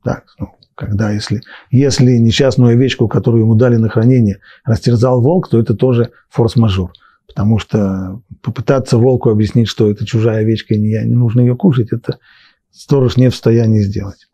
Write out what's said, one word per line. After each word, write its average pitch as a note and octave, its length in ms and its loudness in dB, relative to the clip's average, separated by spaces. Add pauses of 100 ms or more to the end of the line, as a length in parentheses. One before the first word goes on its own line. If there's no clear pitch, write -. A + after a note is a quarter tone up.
Так, - 220 -6 (120)
ну, G2+ 100 -10 (280)
когда, G#2 360 -4
если, G#2 300 -6 (300)
если B2+ 460 2
несчастную A#2 560 2
овечку, A#2+ 340 0
которую A2+ 360 0
ему A2+ 120 2
дали A#2+ 220 2
на A2 100 0
хранение, A2+ 520 2 (260)
растерзал B2 560 0
волк, D#3+ 280 0
то A#2 100 2
это A2+ 160 -2
тоже A#2+ 360 0 (180)
форс-мажор. A2 640 0 (340)
Потому G#2+ 320 -2
что F#2+ 640 -4 (200)
попытаться B2+ 560 -4
волку B2 320 2
объяснить, G#2+ 400 0
что G#2+ 200 0
это G2+ 160 -6
чужая A2 340 -2
овечка, A2 340 -2
и G#2+ 60 0
не G#2+ 100 -2
я, A2 160 -4
не A#2 100 0
нужно A#2+ 240 0
ее B2 160 2
кушать, B2 380 0
это - 240 -8 (540)
сторож C3 460 0
не B2+ 120 4
в A2+ 40 -4
состоянии A2+ 480 2
сделать. G2 520 -6